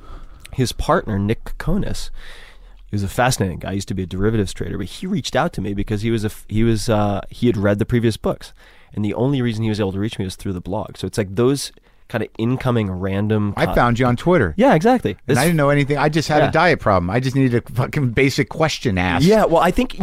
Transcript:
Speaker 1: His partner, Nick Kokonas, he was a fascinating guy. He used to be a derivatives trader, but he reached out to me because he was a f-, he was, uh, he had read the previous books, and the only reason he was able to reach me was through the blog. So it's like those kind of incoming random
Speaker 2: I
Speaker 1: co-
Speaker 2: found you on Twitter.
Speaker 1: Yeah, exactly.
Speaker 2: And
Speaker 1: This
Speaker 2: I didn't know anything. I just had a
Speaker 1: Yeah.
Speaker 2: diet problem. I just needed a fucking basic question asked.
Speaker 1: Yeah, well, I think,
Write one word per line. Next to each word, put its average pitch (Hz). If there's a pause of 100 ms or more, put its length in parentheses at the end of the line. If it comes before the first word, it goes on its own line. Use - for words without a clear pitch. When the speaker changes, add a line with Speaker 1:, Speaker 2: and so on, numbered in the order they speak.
(520)
Speaker 1:
His 127
partner, 143
Nick 101
Kokonas, - (760)
he -
was 101
a 98
fascinating 113
guy. 90
He 98
used 98
to 104
be 92
a 90
derivatives 98
trader, -
but -
he -
reached 185
out 147
to -
me 101
because 101
he 117
was 110
a -
f-, -
he 107
was, 113
uh, 104
he -
had 117
read 101
the 110
previous 117
books, - (420)
and 101
the 104
only 131
reason 113
he 113
was 104
able 98
to 98
reach 107
me 101
was 92
through 101
the 90
blog. 98
So -
it's -
like 98
those 131 (360)
kind 110
of -
incoming 117
random 101
Speaker 2:
I 151
Speaker 1:
co- 185
Speaker 2:
found 120
you 131
on 123
Twitter. 139
Speaker 1:
Yeah, 247
exactly. 170
Speaker 2:
And -
Speaker 1:
This 139
Speaker 2:
I 135
didn't 170
know 143
anything. 143
I 143
just 151
had 151
a 147
Speaker 1:
Yeah. -
Speaker 2:
diet 160
problem. 92
I 107
just 127
needed 127
a 151
fucking 127
basic 135
question 135
asked. 90
Speaker 1:
Yeah, 208
well, 160
I 180
think, -